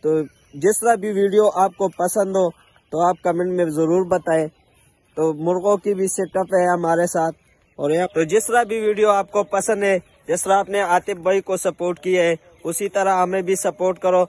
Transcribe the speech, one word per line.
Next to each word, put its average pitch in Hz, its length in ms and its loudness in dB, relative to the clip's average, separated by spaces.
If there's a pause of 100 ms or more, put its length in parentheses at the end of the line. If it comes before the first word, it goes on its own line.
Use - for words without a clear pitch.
तो 156 180 0 (340)
जिस 180 260 0
तरह 233 140 4
भी 208 160 -6
video 202 360 2
आपको 190 400 0
पसंद 190 500 -2
हो 180 120 2 (420)
तो 170 180 2
आप 180 140 0
कमेंट 180 340 0
में 175 80 2
ज़रूर 165 420 0
बताएं। 165 400 0 (720)
तो 160 160 0 (100)
मुर्गों 180 340 0
की 202 160 -2
भी 190 140 -2
सेटअप 185 480 -4
है 180 180 4
हमारे 170 340 0
साथ, 165 240 -2 (480)
और 147 120 -2
यहाँ 175 240 0
तो 160 100 0
जिस 196 180 0
तरह 240 200 0
भी 226 180 -4
वीडियो 214 280 2
आपको 202 340 0
पसंद 202 400 -2
है, 196 160 2
जिस - 460 -8
तरह 190 100 2
आपने 202 240 0
आतिफ 180 380 0
भाई 185 240 0
को 190 160 -4
सपोर्ट 175 420 -4
किया 185 240 0
है 170 140 0 (280)
उसी 170 240 -4
तरह 196 240 0
हमें 185 300 0
भी 185 120 0
सपोर्ट 180 420 -2
करो। 180 320 2